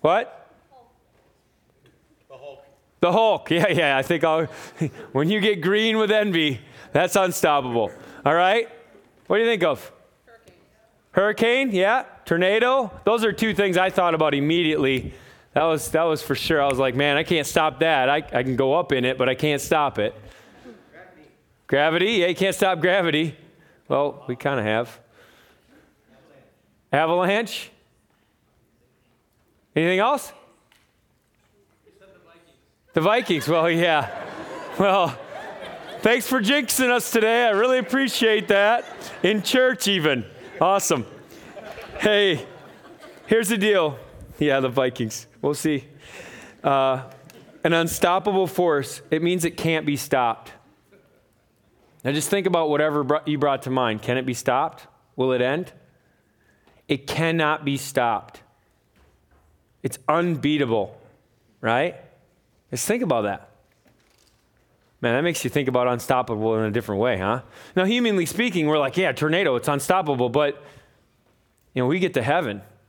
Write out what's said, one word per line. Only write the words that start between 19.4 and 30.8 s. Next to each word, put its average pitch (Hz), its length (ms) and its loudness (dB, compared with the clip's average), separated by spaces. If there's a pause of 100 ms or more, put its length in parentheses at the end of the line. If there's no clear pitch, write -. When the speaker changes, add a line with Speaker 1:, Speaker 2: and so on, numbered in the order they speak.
Speaker 1:
stop 147 380 0
it." 107 160 -2 (760)
Speaker 2:
Gravity. - 360 -20 (380)
Speaker 1:
Gravity? 160 460 2
Yeah, 180 160 2
you 180 80 0
can't 190 180 0
stop 190 260 0
gravity. 165 560 0 (520)
Well, 139 400 -2
we 123 80 -6
kinda 139 260 -4
have. 110 380 -2 (1900)
Avalanche? 180 800 0 (2000)
Anything 170 220 0
else? 240 340 0 (2500)